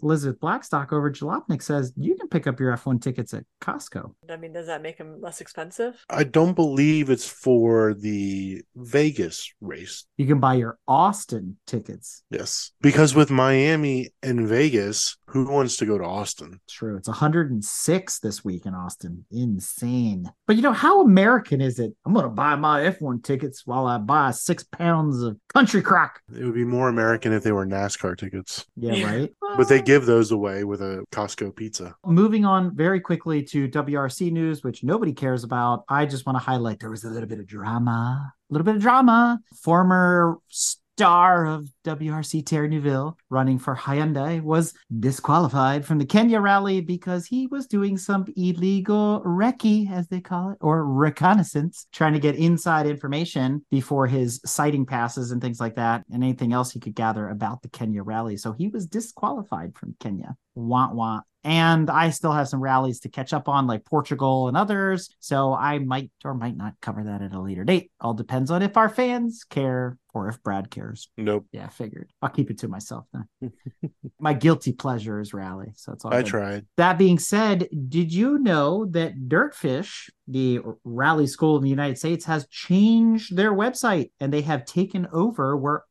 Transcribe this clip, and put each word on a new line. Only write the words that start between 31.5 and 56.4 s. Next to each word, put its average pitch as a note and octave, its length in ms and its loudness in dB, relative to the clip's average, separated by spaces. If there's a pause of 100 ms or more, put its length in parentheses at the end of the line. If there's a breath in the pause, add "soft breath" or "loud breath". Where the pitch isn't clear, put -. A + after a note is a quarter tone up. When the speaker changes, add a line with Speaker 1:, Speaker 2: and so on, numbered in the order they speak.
Speaker 3:
pizza. F#2 400 -12 (100)
Speaker 1:
Moving G#3 400 4
on F#3 300 2
very F3 240 2
quickly D#3+ 440 -4
to C#3 240 -2
W C#3+ 300 -4
R C3+ 120 -2
C F3 220 -4
news, D#3+ 320 -2
which B2 200 -8
nobody E3+ 300 0
cares B2+ 300 -2
about. A#2+ 440 -2
I C#3+ 180 0
just C3+ 200 -6
wanna C3 140 -2
highlight A#2 400 -2
there A2 100 -12
was A2 140 -12
a A#2 60 -10
little A2+ 200 -8
bit G#2+ 100 -10
of F#2+ 80 -14
drama. A#2 840 -4 (160)
A C#3 40 -8
little D#3 120 0
bit G#3+ 100 2
of G#3 60 -2
drama. A#3+ 580 6 (220)
Former F3+ 760 4 (120)
star F3 960 4
of D#3 200 -4 (200)
W D#3 260 -4
R D#3 120 -4
C, D#3 180 -4
Terry D3+ 260 0
Neuville, D3 500 -2 (120)
running C3 280 2
for C3 180 -4
Hyundai, D3+ 640 -2
was D#3+ 320 0 (260 soft breath)
disqualified C#3 840 2
from D#3+ 120 0
the C#3 80 2
Kenya A3 360 4
rally G3 400 2
because F3+ 440 -4
he C4 220 -4
was C4 200 -8
doing G3+ 300 0
some F#3+ 280 0 (100)
illegal F#3+ 880 0
recce, G#3+ 640 2
as F3+ 200 -4
they F3+ 100 -4
call F#3 320 -6
it, - 80 -12
or D#3 260 2
reconnaissance, D3+ 1080 2
trying D#3 200 2
to D3+ 60 2
get C#3+ 160 2
inside D#3+ 500 2
information C#3+ 840 -4
before C3+ 360 0
his B2 380 -2
sighting D3 400 0
passes B2 460 -4
and B2 100 -4
things A#2+ 200 -6
like A2+ 140 -4
that, A#2 360 0
and A#2+ 120 -2
anything B2+ 280 0